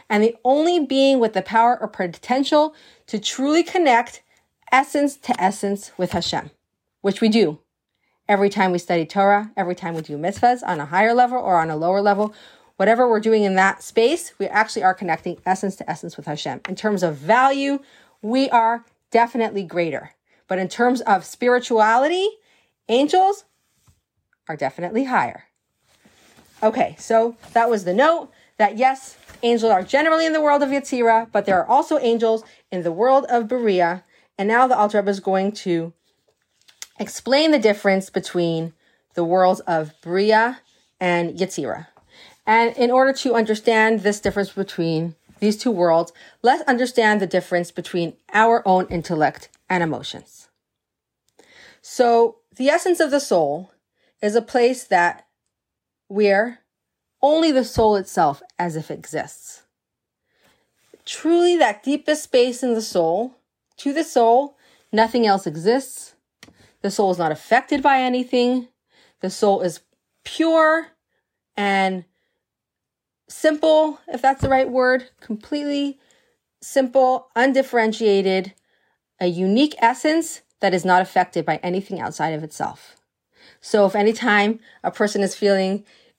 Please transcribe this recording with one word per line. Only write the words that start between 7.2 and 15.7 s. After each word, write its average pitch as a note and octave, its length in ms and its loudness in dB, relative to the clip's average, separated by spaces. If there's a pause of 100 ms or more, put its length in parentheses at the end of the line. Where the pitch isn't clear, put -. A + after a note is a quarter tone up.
we A3+ 80 4
do F#3+ 300 0 (680)
every G3+ 220 2
time F#3+ 220 0
we F3 60 0
study E3+ 280 -2
Torah, G3+ 500 0
every F3+ 180 -4
time E3+ 220 -8
we D#3+ 60 -8
do D3+ 160 -10
mitzvahs A#3+ 460 0
on E3 160 -4
a D3 60 -8
higher G3 280 0
level B3 260 2
or F3+ 200 2
on D#3+ 100 0
a D#3 80 -6
lower F#3 240 0
level. G3+ 340 0 (400)
Whatever A#3 340 2
we're A3 100 2
doing A3 240 2
in F#3+ 120 0
that F#3+ 260 2
space, C4 560 0
we G3 80 -4
actually G#3+ 380 -2
are F#3 100 4
connecting F3 520 -6
essence F#3+ 320 -4